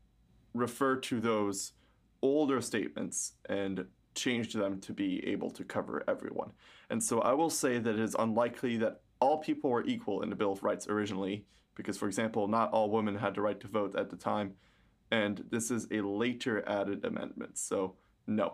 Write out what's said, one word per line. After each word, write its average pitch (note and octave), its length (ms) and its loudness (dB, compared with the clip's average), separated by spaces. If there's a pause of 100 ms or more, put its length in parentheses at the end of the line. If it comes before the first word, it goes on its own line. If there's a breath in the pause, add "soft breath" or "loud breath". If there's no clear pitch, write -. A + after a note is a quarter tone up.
(540)
refer B2 440 2
to B2+ 220 -2
those G#2+ 540 0 (480 soft breath)
older C3+ 400 4
statements - 720 -4 (140)
and G2 380 -2 (280)
change A#2+ 400 0
them G2 260 0
to - 140 -10
be F#2+ 340 -2
able G2 240 -2
to - 120 -12
cover - 440 -4
everyone. - 440 -2 (380 loud breath)
And A2+ 140 -2
so A#2 160 2
I G#2+ 140 4
will D#3 160 4
say C3 300 2
that A2 160 0
it G#2+ 40 0
is A2 180 0
unlikely A#2 600 2
that A2 240 0 (180)
all C#3 200 4
people D3+ 300 0
were A#2 160 4
equal A2+ 360 0
in F2+ 80 -2
the G2 60 -2
Bill G2 180 2
of F#2+ 100 -6
Rights - 240 0
originally, G#2 580 -2 (300 soft breath)
because, G#2+ 220 -6
for G#2+ 100 -2
example, A2 400 0
not A2 240 2
all A2 180 4
women G#2+ 280 2
had G2+ 180 0
the G#2+ 60 -2
right G2+ 180 0
to - 80 -14
vote G2+ 280 0
at G2 140 -2
the - 60 -10
time, G#2 400 -2 (560 soft breath)
and G#2 380 0
this A2+ 200 -2
is A2 220 0
a G#2+ 100 0
later A2 680 -2
added G2+ 360 0
amendment. - 540 -6
So F#2+ 380 -2 (320 soft breath)
no, G#2+ 260 2